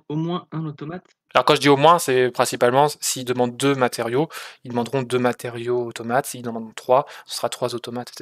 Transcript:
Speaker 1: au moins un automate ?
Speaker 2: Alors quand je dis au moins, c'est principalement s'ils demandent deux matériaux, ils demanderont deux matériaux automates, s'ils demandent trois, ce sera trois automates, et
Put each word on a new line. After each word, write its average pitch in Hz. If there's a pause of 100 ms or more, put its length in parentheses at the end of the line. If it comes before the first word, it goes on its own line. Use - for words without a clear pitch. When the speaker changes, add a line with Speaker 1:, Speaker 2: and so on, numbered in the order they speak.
Speaker 1:
au 147
moins 165
un 160
automate ? 151 (300)
Speaker 2:
Alors 127
quand 151
je 135
dis 139
au 139
moins, 160
c'est 127
principalement 127 (120)
s'ils -
demandent 123
deux 139
matériaux, 123 (360)
ils 127
demanderont 120
deux 123
matériaux 120
automates, 117
s'ils 123
demandent 113
trois, 131 (220)
ce -
sera 120
trois 120
automates, 120
et -